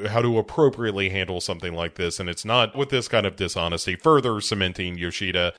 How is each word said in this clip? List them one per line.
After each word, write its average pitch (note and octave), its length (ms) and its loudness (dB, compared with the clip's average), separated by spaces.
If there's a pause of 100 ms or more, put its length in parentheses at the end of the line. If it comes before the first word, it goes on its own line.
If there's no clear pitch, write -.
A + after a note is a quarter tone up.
how A2+ 140 2
to A#2+ 160 2
appropriately A2 720 2
handle F#2 300 -2
something F2 340 -6
like E2+ 200 -4
this." E2+ 260 -4
And F#2 80 -6
it's F2 160 -6
not A2+ 320 2
with C#3 140 -2
this B2+ 180 -2
kind G#2+ 180 2
of F2+ 100 -4
dishonesty, E2+ 600 -2
further B2+ 440 4
cementing F#2 580 -2
Yoshida F2 600 -2